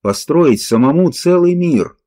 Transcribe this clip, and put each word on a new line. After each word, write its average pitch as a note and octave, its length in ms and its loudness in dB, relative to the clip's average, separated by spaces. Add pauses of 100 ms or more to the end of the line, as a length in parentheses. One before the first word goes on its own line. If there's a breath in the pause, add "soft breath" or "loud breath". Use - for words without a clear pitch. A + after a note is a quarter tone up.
Построить C#3+ 600 0
самому C#3 500 0
целый F3 440 0
мир? D3+ 500 -2